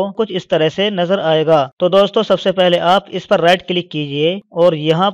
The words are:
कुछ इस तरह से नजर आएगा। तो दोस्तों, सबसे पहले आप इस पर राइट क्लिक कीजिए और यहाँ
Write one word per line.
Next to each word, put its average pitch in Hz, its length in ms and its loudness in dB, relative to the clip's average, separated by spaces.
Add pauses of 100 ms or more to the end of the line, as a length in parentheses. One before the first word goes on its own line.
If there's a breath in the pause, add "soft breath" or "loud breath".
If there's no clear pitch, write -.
(120)
कुछ 220 200 -4
इस 180 180 -8
तरह 160 200 2
से 196 220 -4
नजर 185 280 -2
आएगा। 156 420 2 (180)
तो 180 80 2
दोस्तों, 196 360 2
सबसे 190 280 -2
पहले 180 260 0 (100)
आप 190 220 2
इस 180 160 -10
पर 196 140 2
राइट 175 220 2
क्लिक 175 280 -6
कीजिए 151 500 -2 (140)
और 170 220 2
यहाँ 160 380 0